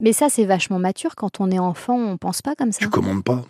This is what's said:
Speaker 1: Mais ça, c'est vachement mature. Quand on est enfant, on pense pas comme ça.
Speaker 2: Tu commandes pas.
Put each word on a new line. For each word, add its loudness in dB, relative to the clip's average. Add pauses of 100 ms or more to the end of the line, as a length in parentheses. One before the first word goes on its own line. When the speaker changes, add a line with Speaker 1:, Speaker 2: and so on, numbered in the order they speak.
Speaker 1:
Mais 6
ça, 4
c'est 2
vachement 2
mature. -2
Quand -6
on 2
est 2
enfant, -2
on -2
pense -4
pas -4
comme 0
ça. -4
Speaker 2:
Tu -2
commandes 0
pas. -2